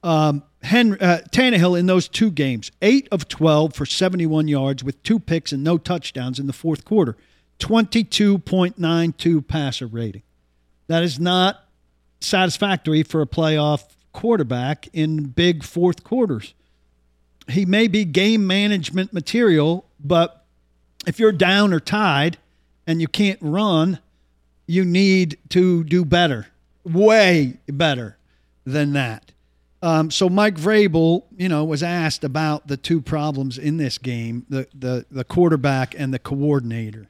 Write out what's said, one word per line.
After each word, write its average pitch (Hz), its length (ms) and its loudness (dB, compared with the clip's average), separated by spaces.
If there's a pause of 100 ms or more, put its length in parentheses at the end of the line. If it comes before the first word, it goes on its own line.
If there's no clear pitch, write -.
Um, 151 380 0 (180)
Hen-, 214 400 2
uh, 175 200 4 (100)
Tannehill 180 460 4
in 180 100 2
those 185 200 2
two 220 240 0
games, 135 400 -4 (100)
eight 254 300 2
of 165 160 -4
twelve 156 460 2
for 147 120 -6
seventy-one 165 640 -2
yards 135 360 -2
with - 200 -8
two 226 160 0
picks 165 320 -4
and 139 120 -4
no 165 140 2
touchdowns 131 640 -6
in 139 80 -6
the 139 60 -6
fourth 160 320 -6
quarter. 170 320 0 (420)
Twenty-two 208 800 2
point 180 400 -2
nine 165 340 0
two 165 280 0
passer 135 460 -6
rating. 110 360 -8 (640)
That 165 160 0
is 143 160 -4
not 180 460 0 (560)
satisfactory 180 840 0
for 156 180 -2
a 143 60 -2
playoff 151 560 0 (300)
quarterback 143 800 -2
in 156 320 -2
big 165 380 0
fourth 175 400 -2
quarters. 208 500 -4 (960)
He 180 160 0
may 208 220 2
be 208 180 0
game 196 420 0
management 190 680 -2
material, 175 720 0 (140)
but 165 460 0 (600)
if - 140 -6
you're 220 120 6
down 190 420 4
or 160 60 0
tied 170 580 0 (500)
and 165 140 0
you 156 60 -2
can't 202 340 -2
run, 170 580 -2 (680)
you 185 180 0
need 185 520 2 (120)
to 180 340 2
do 165 220 0
better, 143 420 0 (360)
way 180 760 4 (100)
better 139 500 -2 (480)
than 143 280 -2
that. 123 380 -6 (500)
Um, 160 280 0
so 185 200 0
Mike 202 260 2
Vrabel, 170 720 2 (120)
you 185 100 -4
know, 151 160 0
was 156 200 -4
asked 170 400 -4
about 151 440 -4
the 139 100 -6
two 165 240 -2
problems 135 580 -4
in 151 180 -4
this 143 220 -4
game, 120 500 -8
the, 135 240 -6
the, 127 380 -6
the 131 120 -8
quarterback 139 720 0
and 135 160 -4
the 131 60 -4
coordinator. 117 920 -4